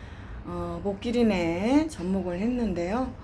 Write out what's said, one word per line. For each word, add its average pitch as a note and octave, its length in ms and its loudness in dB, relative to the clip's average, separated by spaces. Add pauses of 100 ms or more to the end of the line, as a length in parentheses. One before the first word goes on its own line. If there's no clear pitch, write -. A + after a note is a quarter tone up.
(460)
어, F3 380 -6
목기린에 G#3+ 1040 4
접목을 F3+ 500 -2
했는데요. G#3+ 760 0 (120)